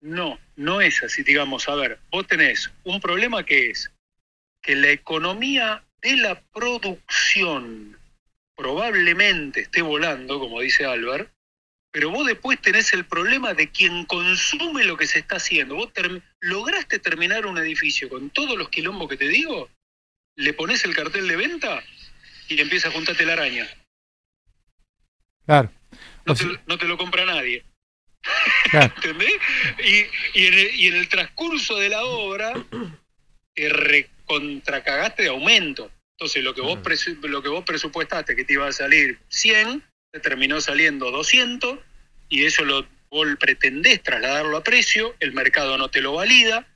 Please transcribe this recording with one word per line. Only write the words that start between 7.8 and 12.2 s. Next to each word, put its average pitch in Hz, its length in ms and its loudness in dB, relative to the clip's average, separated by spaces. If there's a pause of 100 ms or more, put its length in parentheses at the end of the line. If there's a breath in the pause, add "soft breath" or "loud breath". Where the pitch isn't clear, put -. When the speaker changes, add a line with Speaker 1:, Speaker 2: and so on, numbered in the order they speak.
Speaker 1:
probablemente 185 1040 0
esté - 200 -2
volando, 147 560 -4
como 117 220 -8
dice 123 240 2
Albert, 127 460 -4 (600)
pero 151 180 0
vos 262 160 -2